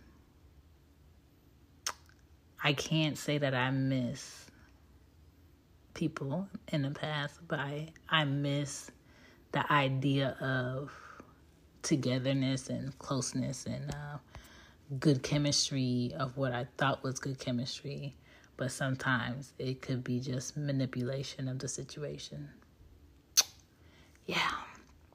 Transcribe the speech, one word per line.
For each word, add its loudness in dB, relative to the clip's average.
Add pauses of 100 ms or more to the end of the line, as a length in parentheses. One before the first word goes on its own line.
(2500)
I 4
can't 2
say 0
that 2
I 2
miss 0 (1500)
people -2 (200)
in 2
the 0
past, -2
but 0
I, -4 (200)
I 6
miss 0 (640)
the 2
idea 4
of 0 (920)
togetherness 2
and -4
closeness -2
and, -4
uh, -6 (840)
good 6
chemistry 2
of -2
what 2
I -2 (100)
thought 2
was -2
good -4
chemistry." -4 (420)
But -2
sometimes 0
it -4
could -2
be 0
just -4
manipulation -2
of -4
the -4
situation. -8 (1800)
Yeah. -2 (640)